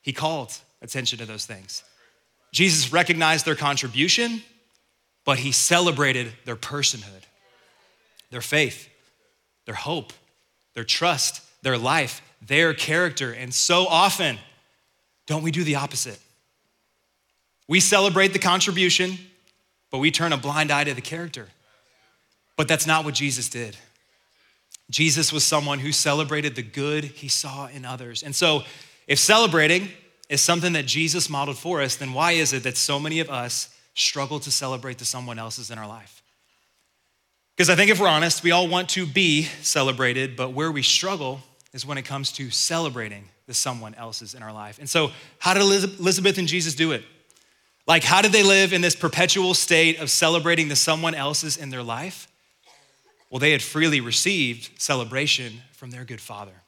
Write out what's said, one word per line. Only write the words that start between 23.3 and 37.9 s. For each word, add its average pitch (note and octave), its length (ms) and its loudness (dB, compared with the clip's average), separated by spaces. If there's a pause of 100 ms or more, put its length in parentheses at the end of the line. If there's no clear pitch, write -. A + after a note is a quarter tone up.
did. A#2 260 -10 (1160)
Jesus D#3 420 2
was D3 100 0
someone C#3+ 360 0
who D3 120 -4
celebrated D3 640 0
the B2+ 60 -6
good D3 420 -4
he C#3+ 240 -14
saw C#3 400 -4
in C3+ 160 -16
others. B2 380 -10
And - 140 -8
so D#3 280 2 (440)
if C#3 100 4
celebrating F#3 720 4 (380)
is C#3+ 120 0
something F3 320 2
that D3 120 -2
Jesus D#3 440 -2
modeled C#3+ 280 -4
for E3+ 240 -4
us, B2+ 140 -2
then C3 180 -10
why E3 200 2
is D#3+ 200 2
it B2 100 -4
that B2+ 140 -4
so C#3+ 220 0
many D#3 200 -4
of D#3 100 -4
us A#2+ 400 -6 (240)
struggle C#3 480 -2
to C#3 100 -6
celebrate C3 480 -4
the B2 60 -12
someone B2 340 -6
else's A2+ 320 -12
in A2+ 60 -10
our G#2+ 100 -12
life? G#2+ 340 -20 (1400)
'Cause F3+ 120 6
I F3+ 60 6
think G3+ 140 6
if G3 100 4